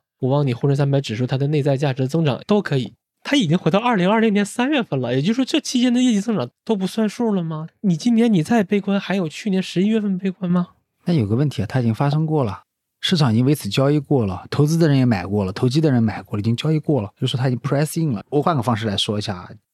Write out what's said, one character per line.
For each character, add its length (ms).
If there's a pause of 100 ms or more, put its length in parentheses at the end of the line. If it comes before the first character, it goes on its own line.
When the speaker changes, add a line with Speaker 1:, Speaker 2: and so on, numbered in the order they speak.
(200)
Speaker 1:
我 100
往 160
你 80
沪 140
深 80
三 140
百 100
指 160
数 100
它 120
的 100
内 160
在 140
价 160
值 140
增 180
长 200
都 160
可 160
以， 160 (300)
它 140
已 100
经 100
回 140
到 80
二 160
零 160
二 80
零 140
年 120
三 240
月 140
份 160
了， 160
也 60
就 60
是 80
说 100
这 160
期 180
间 140
的 100
业 80
绩 80
增 160
长 140 (160)
都 100
不 100
算 220
数 260
了 80
吗？ 260 (120)
你 160
今 180
年 180
你 120
再 180
悲 200
观， 180
还 160
有 140
去 200
年 140
十 200
一 40
月 140
份 160
悲 120
观 220
吗？ 160 (380)
Speaker 2:
那 80
有 120
个 100
问 120
题 160
啊， 40
它 120
已 40
经 120
发 140
生 160
过 180
了， 200 (360)
市 160
场 160
已 60
经 80
为 100
此 140
交 200
易 80
过 280
了， 240
投 160
资 120
的 120
人 80
也 80
买 200
过 200
了， 80
投 160
机 100
的 100
人 140
买 180
过 140
了， 60
已 20
经 140
交 120
易 80
过 240
了， 140
就 100
是 60
说 80
它 80
已 40
经 100
price 420
in 80
了。 180
我 120
换 120
个 80
方 140
式 100
来 120
说 200
一 40
下， 280 (240)